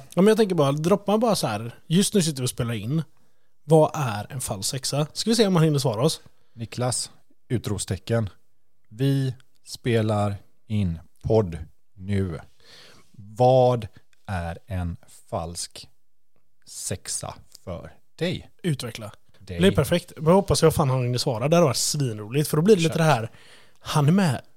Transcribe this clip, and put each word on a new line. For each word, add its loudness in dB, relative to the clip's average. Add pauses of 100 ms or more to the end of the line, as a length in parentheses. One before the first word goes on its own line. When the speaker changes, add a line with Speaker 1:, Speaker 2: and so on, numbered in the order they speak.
(140)
Speaker 1:
Ja, 2
men 6
jag 4
tänker 2
bara, 2
droppar 0
man 2
bara 2
så -2
här, -6 (120)
just 2
nu 4
sitter -2
vi 0
och -4
spelar -4
in. -4 (640)
Vad 6
är -6
en -10
falsk -6
sexa? -4
Ska -4
vi 2
se 4
om 2
han 4
hinner 2
svara -2
oss. 0 (340)
Speaker 2:
Niklas, -6 (380)
utropstecken. -4 (600)
Vi -2 (320)
spelar 0 (340)
in -2 (240)
podd 2 (380)
nu. -4 (720)
Vad 2 (380)
är -8
en -6 (340)
falsk -10 (800)
sexa -10 (300)
för -12 (280)
dig? -6 (120)
Speaker 1:
Utveckla. -8 (260)
Speaker 2:
Dig. -8
Speaker 1:
Det 4
är 4
perfekt. -2
Men -6
jag 6
hoppas 2
jag 6
fan 2
han 0
hinner -2
svara. -2
Det 4
hade 6
varit 0
svinroligt. -2
För -2
då 2
blir 6
det 2
lite 0
Speaker 2:
Kört. -2
Speaker 1:
det 2
här, 2 (500)
han 0
är 6
med 2 (160)